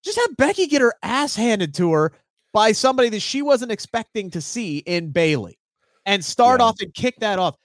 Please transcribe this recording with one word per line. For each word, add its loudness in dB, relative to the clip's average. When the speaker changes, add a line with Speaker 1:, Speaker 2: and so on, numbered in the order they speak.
Speaker 1:
Just -4
have -2
Becky 2
get 2
her 4
ass -4
handed 0
to 0
her 2
by 4
somebody 2
that -4
she -4
wasn't 0
expecting -8
to -8
see -6
in -6
Bayley 0
and 0
start 4
Speaker 2:
Yeah. 6
Speaker 1:
off 0
and -10
kick -4
that -2
off. -2